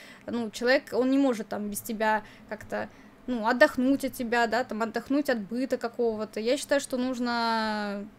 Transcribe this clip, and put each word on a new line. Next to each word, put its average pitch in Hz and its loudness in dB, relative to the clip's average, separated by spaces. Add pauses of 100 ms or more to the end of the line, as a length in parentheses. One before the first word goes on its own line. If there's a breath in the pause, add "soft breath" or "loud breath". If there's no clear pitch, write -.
(260 loud breath)
ну, 226 -4
человек, 262 2 (100)
он 254 2
не 269 4
может 247 2
там 208 -6
без 202 -8
тебя 214 0 (240 loud breath)
как-то, 208 -8 (400 soft breath)
ну, 240 -2
отдохнуть 262 4
от 254 -4
тебя, 240 2
да, 226 0
там, 226 -6
отдохнуть 233 0
от 247 0
быта 240 -2
какого-то. 226 -2
Я 226 2
считаю, 285 0
что 269 -4
нужно 226 -2 (140)